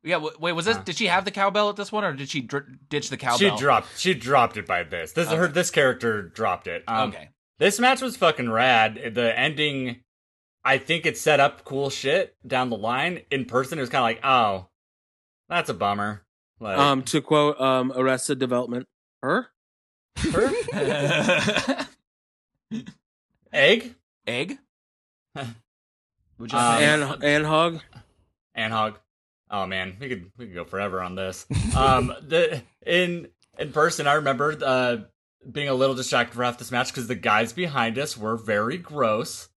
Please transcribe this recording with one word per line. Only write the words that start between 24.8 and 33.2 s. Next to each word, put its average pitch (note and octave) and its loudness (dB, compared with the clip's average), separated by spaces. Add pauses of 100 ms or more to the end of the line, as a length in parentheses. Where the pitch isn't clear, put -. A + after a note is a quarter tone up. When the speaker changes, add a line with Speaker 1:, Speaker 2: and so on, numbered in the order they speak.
Speaker 2:
<laughs> - - (1040)
Speaker 1:
Would A2+ -10
you A#2+ 0
Speaker 2:
Um, A#2+ 4
Speaker 1:
say? D3+ 6
Speaker 3:
And, C#3+ 2
and D3 4
Hog? D#3+ 2 (720)
Speaker 2:
And A2 -4
Hog. G#2+ 0 (560)
Oh G2 -2
man, F#2+ -6
we C#3 -10
could, G2 -10
we B2 -16
could F#2+ -18
go F2 -8
forever F#2+ -4
on F2+ -6
this. F#2+ -8 (300)
Um, C3 4 (100)
<laughs> - -18
the, D#3+ 0 (220)
in, F3 -2 (300)